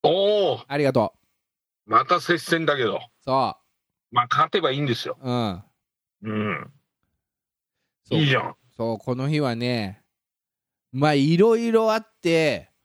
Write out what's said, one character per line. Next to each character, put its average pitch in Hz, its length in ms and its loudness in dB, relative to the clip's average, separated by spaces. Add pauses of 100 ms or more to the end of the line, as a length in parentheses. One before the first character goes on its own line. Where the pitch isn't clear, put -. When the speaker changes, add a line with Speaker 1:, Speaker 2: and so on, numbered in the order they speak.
Speaker 1:
お 190 540 2
ー。 - 100 -18
Speaker 2:
あ 143 100 -4
り 147 60 0
が 135 80 2
と 117 200 2 (720)
Speaker 1:
ま 113 200 2
た 175 140 2
接 175 180 0
戦 165 260 -2
だ 151 120 0
け 123 80 0
ど。 98 120 -2
Speaker 2:
う。 - 20 -4 (260)
そ 131 320 0
う。 - 580 -20
Speaker 1:
ま - 80 2
あ、 - 80 -2
勝 156 200 0
て 196 100 0
ば 151 100 0
い 135 60 -4
い 143 40 -4
ん 147 60 -2
で 123 80 0
す - 140 -8
よ。 - 120 -10
Speaker 2:
う 127 120 -6
ん。 107 320 -4 (580)
Speaker 1:
う 110 100 -8
ん。 107 400 -6 (1300)
Speaker 2:
そ - 120 -2
う。 160 40 2
Speaker 1:
い 151 40 4
い - 20 2
じ 131 100 2
ゃ 113 40 2
ん。 - 140 -8 (220)
Speaker 2:
そ 113 180 -4
う、 107 40 -8
こ 127 180 -4
の 131 120 -4
日 151 120 0
は 123 160 -2
ね、 117 460 -6 (920)
ま 139 160 0
あ、 151 60 2
い 147 220 4
ろ 226 200 6
い 233 140 -2
ろ 220 220 2
あ 220 40 0
っ 220 100 -6 (140)
て 160 500 0 (140)